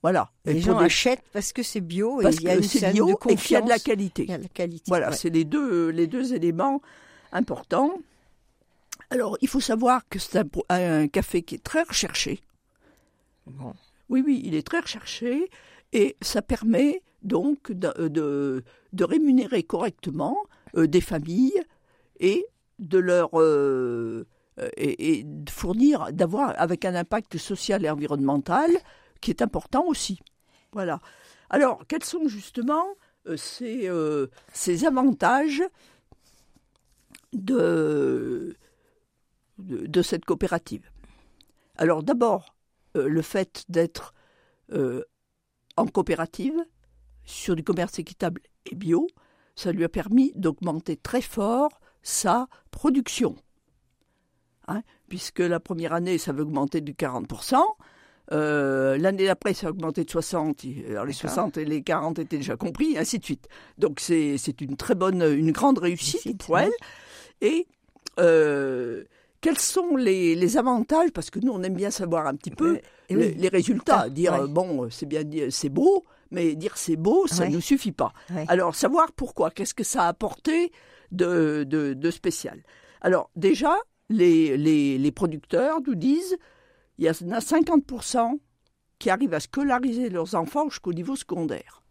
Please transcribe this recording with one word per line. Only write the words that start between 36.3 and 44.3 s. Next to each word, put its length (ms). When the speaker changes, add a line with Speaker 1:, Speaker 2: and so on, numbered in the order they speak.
Speaker 1:
de, 1200
de, 280
de 160
cette 220
coopérative ? 680
Alors 260
d'abord, 520
euh, 120
le 140
fait 460
d'être, 460